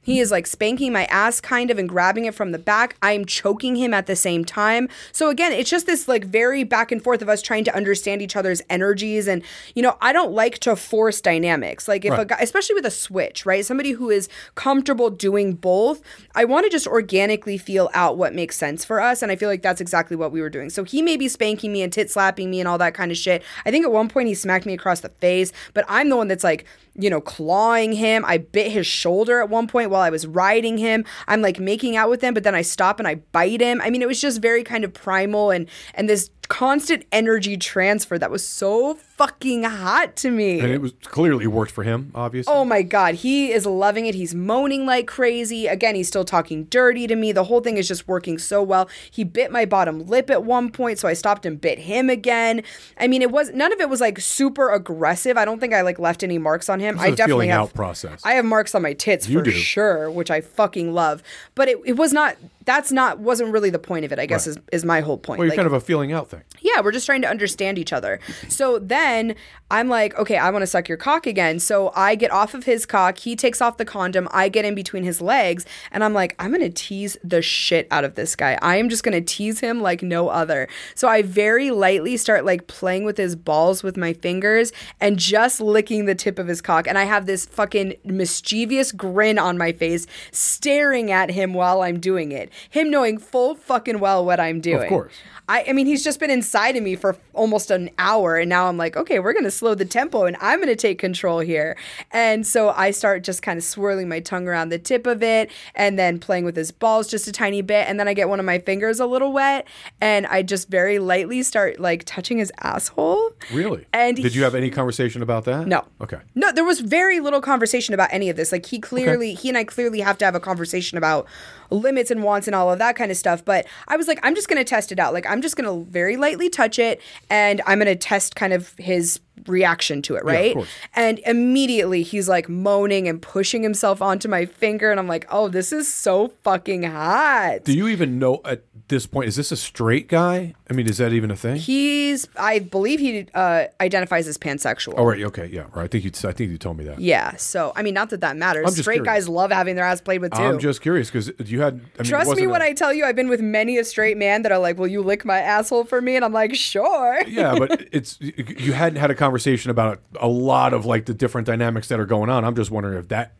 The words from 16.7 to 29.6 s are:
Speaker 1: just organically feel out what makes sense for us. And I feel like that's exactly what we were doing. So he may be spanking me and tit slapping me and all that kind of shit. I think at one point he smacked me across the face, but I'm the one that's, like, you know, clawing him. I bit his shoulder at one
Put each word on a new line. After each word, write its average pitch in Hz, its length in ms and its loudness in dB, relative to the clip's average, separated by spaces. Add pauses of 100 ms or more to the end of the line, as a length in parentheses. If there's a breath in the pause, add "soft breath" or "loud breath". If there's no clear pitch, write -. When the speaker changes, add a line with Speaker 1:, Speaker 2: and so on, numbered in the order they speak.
Speaker 1:
just 311 160 0
organically 202 720 0
feel 190 340 0
out 170 240 2
what 160 160 0
makes 175 240 -6
sense 151 260 -4
for 220 180 -2
us. 240 200 2
And 208 100 -2
I 185 40 0
feel 208 140 -2
like 185 120 -2
that's 185 200 0
exactly 170 360 -2
what 160 140 -2
we 160 100 -4
were 151 80 -4
doing. 147 220 -8
So 196 120 -4
he 277 200 -2
may 330 120 2
be 262 120 -2
spanking 214 440 -2
me 196 120 -2
and 180 100 -4
tit 214 160 -2
slapping 190 400 0
me 185 100 -2
and 180 80 0
all 175 120 0
that 170 160 0
kind 175 160 -4
of 170 80 -4
shit. 175 240 0 (240 loud breath)
I - 20 0
think 320 160 2
at 247 60 0
one 220 180 2
point 240 200 0
he 202 40 0
smacked 185 320 -2
me 196 80 -4
across 180 280 -2
the - 80 -14
face, 180 440 0 (220 loud breath)
but 208 180 2
I'm 277 140 4
the 262 80 4
one 220 140 0
that's, 185 140 0
like, 160 200 2 (320 loud breath)
you 196 140 0
know, 160 100 0
clawing 220 760 2
him. 220 320 2
I 175 120 2
bit 202 340 0
his 196 160 0
shoulder 220 540 2
at 208 80 -2
one 226 180 0